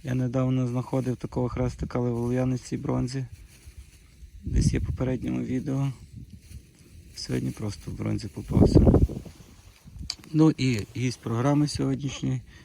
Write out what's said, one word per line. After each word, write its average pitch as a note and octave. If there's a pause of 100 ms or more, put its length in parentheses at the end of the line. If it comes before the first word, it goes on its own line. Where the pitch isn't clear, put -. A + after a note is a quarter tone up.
Я B2+
недавно B2+
знаходив B2
такого B2
хрестика, -
але B2
в A#2
олов'яниці B2+
бронзі. B2+ (1160)
Десь -
є B2+
в -
попередньому B2+
відео. C3+ (1200)
Сьогодні B2+
просто -
в -
бронзі G#2+
попався. - (1500)
Ну D#3
і B2 (100)
гість A#2+
програми C#3+
сьогоднішньої, C3+ (240)